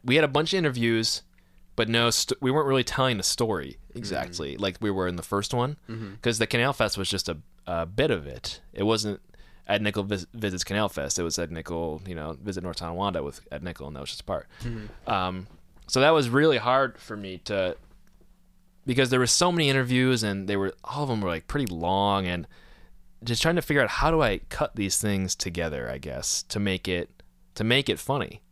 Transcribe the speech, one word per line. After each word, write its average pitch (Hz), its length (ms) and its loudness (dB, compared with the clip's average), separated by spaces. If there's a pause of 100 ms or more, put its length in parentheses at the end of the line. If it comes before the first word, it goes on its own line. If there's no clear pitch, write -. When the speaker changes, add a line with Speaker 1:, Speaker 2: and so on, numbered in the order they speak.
Speaker 1:
We 123 120 4
had 156 80 8
a 147 40 4
bunch 147 260 2
of 190 40 2
interviews, 117 640 2 (540)
but 110 120 0
no, 117 220 4
st-, - 320 0
we 131 80 2
weren't 143 180 2
really 131 160 4
telling 127 360 0
a 95 40 -4
story 85 540 -2 (180)
exactly 73 580 -6
Speaker 2:
Mm-hmm. 98 100 -6
Speaker 1:
like 95 180 -2
we 104 80 0
were 92 180 0
in 87 100 -2
the 87 60 -6
first 101 300 -2
one, 127 240 -2 (100)
Speaker 2:
Mm-hmm. 113 360 -10
Speaker 1:
'cause 117 160 2
the 113 80 4
Canal 127 260 2
Fest 107 240 0
was 98 140 -2
just 95 180 -2
a, 80 80 -4 (300)
a 85 180 -2
bit 117 240 0
of 85 160 -2
it. - 340 -10 (140)
It - 100 -6
wasn't 107 380 0 (460)
Ed 104 160 2
Nichol 104 180 0
vis-, 98 320 -4
visits 101 300 -4
Canal 101 260 0
Fest. 71 300 -4
It 87 40 0
was 82 140 -2
Ed 82 140 -4
Nichol, 82 560 -6
you 87 80 -8
know, 78 260 -8
visit 92 220 -6
North 87 140 -6
Tonawanda 85 440 -2
with 71 200 -8 (100)
Ed 76 100 -8
Nichol, 82 240 -10
and 73 100 -12
that 71 60 -10
was - 80 -10
just - 120 -12
a - 40 -18
part. - 220 -6 (160)
Speaker 2:
Mm-hmm. 113 440 -10
Speaker 1:
Um, 92 380 -2 (400)
so - 140 0
that 139 100 8
was 151 200 6
really 143 280 6
hard 127 400 2
for - 180 -12
me 95 300 -10
to, 95 320 0 (1120)
because 127 240 4
there 127 80 6
were 123 80 4
so 180 240 4
many 165 180 2
interviews, 127 540 2
and 98 260 -2
they 101 80 0
were, 95 160 0 (100)
all 143 200 -4
of 135 60 -4
them 110 120 0
were, 95 80 -2
like, 82 180 -4
pretty 143 200 -2
long, 95 580 2
and 87 220 -4 (760)
just 117 200 0
trying 165 140 4
to 160 40 2
figure 143 220 2
out 104 60 2
how - 200 2
do 160 140 4
I 101 160 2 (100)
cut - 260 -4
these 98 220 0
things 95 380 0
together, 80 520 -4
I 65 120 -6
guess, 67 500 -4
to 107 100 -4
make 98 280 -2
it, 87 220 -2 (460)
to 110 80 -2
make 123 260 2
it 95 100 0
funny. 131 420 -4 (100)